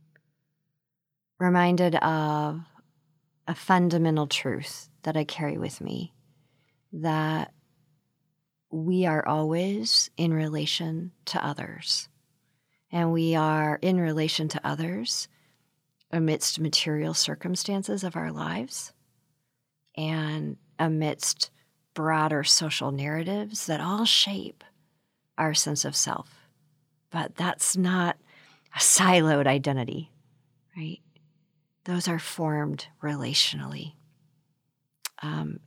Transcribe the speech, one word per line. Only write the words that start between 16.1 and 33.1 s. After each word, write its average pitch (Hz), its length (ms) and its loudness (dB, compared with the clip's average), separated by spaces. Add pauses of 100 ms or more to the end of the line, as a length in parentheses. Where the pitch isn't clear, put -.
amidst 160 480 0
material 156 540 0
circumstances 190 880 -2
of 175 120 -6
our 160 160 -4
lives 156 640 -6 (1000)
and 156 640 -4 (220)
amidst 156 720 0 (420)
broader 156 500 2
social 143 480 2
narratives 165 760 -4
that 151 140 -2
all 202 240 0
shape - 580 0 (720)
our 156 160 2
sense 147 320 0
of 139 100 -4
self. - 520 -4 (640)
But 165 240 -6
that's - 400 0
not 180 420 2 (580)
a - 40 -6
siloed 156 680 6
identity, 139 640 0 (640)
right? 160 220 -10 (840)
Those 175 220 -2
are 165 120 -2
formed 151 680 -4 (140)
relationally. 143 920 -4 (1300)